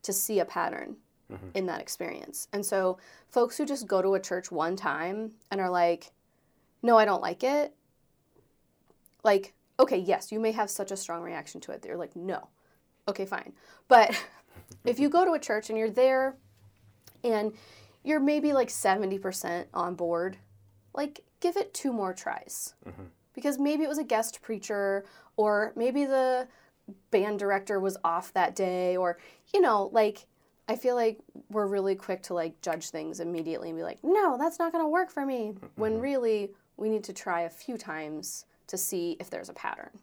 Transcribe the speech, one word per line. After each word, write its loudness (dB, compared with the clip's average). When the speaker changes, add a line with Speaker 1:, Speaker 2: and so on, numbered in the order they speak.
Speaker 1:
to -4
see 0
a 4
pattern -6
Speaker 2:
Mm-hmm. -12
Speaker 1:
in 0
that -4
experience. -10
And -4
so 0
folks 2
who 0
just -6
go 2
to 2
a 2
church -6
one -2
time -4
and -2
are 0
like, 2
"No, 10
I 10
don't 0
like -4
it." 2
Like, 2
okay, 6
yes, 0
you -2
may 2
have -2
such -6
a -6
strong -8
reaction -12
to -14
it -10
that -14
you're -8
like, -10
"No." -8
Okay, -4
fine. -8
But 10
<laughs> -16
if 0
you 4
go 6
to 4
a 2
church -4
and -2
you're 0
there 4
and 0
you're 2
maybe, 4
like, 4
seventy 0
percent -6
on -2
board, -2
like, -6
give 0
it -4
two -4
more -2
tries. -10
Speaker 2:
Mm-hmm. -16
Speaker 1:
Because -2
maybe 2
it 0
was -4
a -2
guest -2
preacher, -2
or 2
maybe 2
the 2
band 2
director 0
was -2
off 0
that 2
day, 0
or, 0
you 6
know, 4
like, 2
I 0
feel 0
like 2
we're 0
really 0
quick -6
to, -8
like, -4
judge -6
things -8
immediately -6
and -8
be -6
like, -8
"No, 2
that's -2
not 0
gonna 0
work 0
for -4
me," -4
when 0
Speaker 2:
Mm-hmm. -2
Speaker 1:
really 0
we -4
need 0
to -12
try -2
a -4
few -10
times -10
to -8
see -4
if -14
there's -10
a -16
pattern. -8